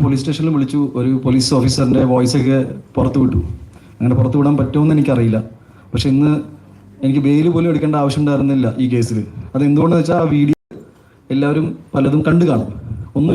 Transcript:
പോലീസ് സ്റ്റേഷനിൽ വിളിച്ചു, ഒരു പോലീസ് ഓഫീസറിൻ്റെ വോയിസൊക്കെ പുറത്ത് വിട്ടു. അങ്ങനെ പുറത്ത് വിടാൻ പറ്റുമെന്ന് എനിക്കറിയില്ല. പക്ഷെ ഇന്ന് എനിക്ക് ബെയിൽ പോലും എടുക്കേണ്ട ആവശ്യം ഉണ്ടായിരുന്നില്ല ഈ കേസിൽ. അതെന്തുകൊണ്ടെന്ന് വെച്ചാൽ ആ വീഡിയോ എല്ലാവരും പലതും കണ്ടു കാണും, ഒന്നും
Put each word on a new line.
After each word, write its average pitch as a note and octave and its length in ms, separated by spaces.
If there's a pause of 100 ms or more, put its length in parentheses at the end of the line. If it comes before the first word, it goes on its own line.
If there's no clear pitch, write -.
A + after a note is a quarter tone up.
പോലീസ് C3+ 200
സ്റ്റേഷനിൽ D#3+ 320
വിളിച്ചു, C#3 240 (200)
ഒരു B2+ 120 (140)
പോലീസ് B2+ 320
ഓഫീസറിൻ്റെ C3 440 (100)
വോയിസൊക്കെ B2+ 460 (380)
പുറത്ത് C3 280
വിട്ടു. - 160 (600)
അങ്ങനെ B2 200
പുറത്ത് C3 220
വിടാൻ C#3+ 180
പറ്റുമെന്ന് D3+ 380
എനിക്കറിയില്ല. A#2+ 420 (540)
പക്ഷെ C3+ 220
ഇന്ന് D3 160 (720)
എനിക്ക് C3+ 220
ബെയിൽ D#3 280
പോലും E3+ 180
എടുക്കേണ്ട D3+ 280
ആവശ്യം C#3+ 220
ഉണ്ടായിരുന്നില്ല C#3 440 (160)
ഈ A#2+ 120
കേസിൽ. A2+ 240 (360)
അതെന്തുകൊണ്ടെന്ന് D#3 480
വെച്ചാൽ E3+ 220
ആ - 100
വീഡിയോ D3 220 (800)
എല്ലാവരും D3 300 (300)
പലതും C#3+ 320
കണ്ടു E3+ 240
കാണും, G#2+ 180 (500)
ഒന്നും E3 160